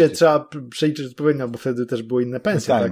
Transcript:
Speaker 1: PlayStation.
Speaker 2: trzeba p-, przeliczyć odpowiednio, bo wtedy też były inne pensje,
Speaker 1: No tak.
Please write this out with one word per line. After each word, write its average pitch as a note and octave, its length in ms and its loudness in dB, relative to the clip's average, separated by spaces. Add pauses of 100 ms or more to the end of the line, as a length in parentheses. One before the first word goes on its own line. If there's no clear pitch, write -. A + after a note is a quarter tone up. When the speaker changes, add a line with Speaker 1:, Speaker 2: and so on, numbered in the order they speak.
Speaker 1:
PlayStation. D3+ 440 2
Speaker 2:
trzeba C#3+ 140 -12
p-, A#2+ 60 -18
przeliczyć D3+ 400 -2
odpowiednio, C3+ 380 -2
bo A#2 100 -10
wtedy B2 280 -4
też A#2 160 -4
były B2 200 -2
inne B2 180 -6
pensje, F3 340 0
Speaker 1:
No A2+ 60 2
tak. F#2+ 120 0